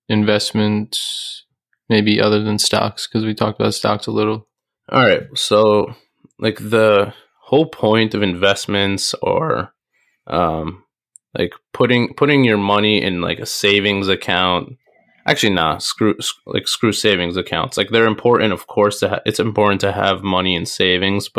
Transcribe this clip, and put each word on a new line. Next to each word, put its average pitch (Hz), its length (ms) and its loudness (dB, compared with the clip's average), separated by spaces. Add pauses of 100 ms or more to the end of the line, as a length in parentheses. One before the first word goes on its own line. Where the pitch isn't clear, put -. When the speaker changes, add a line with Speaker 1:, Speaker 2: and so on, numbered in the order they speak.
Speaker 1:
investments, 107 1400 -2 (420)
maybe 104 320 2
other 107 220 2
than 107 160 -2
stocks, - 480 -2
'cause 110 180 -4
we 110 100 -2
talked 107 240 -2
about 107 160 0
stocks 104 320 -2
a 110 60 -6
little. 107 340 -2 (440)
Speaker 2:
All 131 140 2
right. - 180 4 (120)
So, 104 600 2 (440)
like, 107 200 -4
the 107 540 2 (280)
whole 156 260 0
point 110 480 2
of 104 80 -2
investments 98 1000 0
or, - 500 -2 (540)
um, 80 580 -2 (520)
like, - 180 -4 (180)
putting, 120 420 0
putting 143 300 2
your 107 140 4
money 104 440 2
in, 87 180 -2
like, 87 200 -4
a - 60 -12
savings 101 600 0
account. 90 680 -2 (500)
Actually, 113 280 0
nah, 80 240 0
screw, - 400 0
s-, - 160 -8 (120)
like, - 200 -6
screw - 260 0
savings 92 440 0
accounts. 87 400 -4
Like, - 140 -2
they're 113 160 4
important, 110 460 2
of - 140 -8
course, 104 340 0
to 101 80 0
ha-, 95 160 -4
it's - 160 -2
important 107 420 0
to 98 100 0
have 98 320 -2
money 92 320 0
in 85 100 -6
savings, 92 640 0
Speaker 1:
I - 100 -20